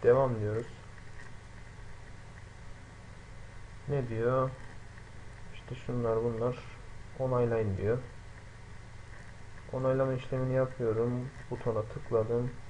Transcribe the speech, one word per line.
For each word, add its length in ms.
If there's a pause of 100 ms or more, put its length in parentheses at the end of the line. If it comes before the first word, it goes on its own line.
Devam 360
diyoruz. 280 (3250)
Ne 200
diyor? 400 (1040)
İşte 220
şunlar 480
bunlar. 340 (640)
Onaylayın 580
diyor. 200 (1800)
Onaylama 400
işlemini 400
yapıyorum. 760 (220)
Butona 300
tıkladım. 680 (180)